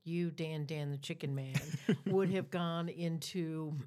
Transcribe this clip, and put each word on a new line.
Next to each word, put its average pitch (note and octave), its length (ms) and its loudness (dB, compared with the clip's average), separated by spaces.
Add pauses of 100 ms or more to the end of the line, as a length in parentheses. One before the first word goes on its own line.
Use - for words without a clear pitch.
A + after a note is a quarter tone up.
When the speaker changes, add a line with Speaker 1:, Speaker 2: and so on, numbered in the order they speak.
Speaker 1:
you, E3+ 260 2
Dan, D#3 340 -2
Dan, D3 260 -2
the C#3+ 80 0
chicken C#3+ 360 -2
man, C3+ 200 -2
Speaker 2:
<laughs> - 520 0
Speaker 1:
would F#3+ 240 6
have F#3+ 200 0
gone E3+ 380 0
into, D#3+ 880 -2 (100)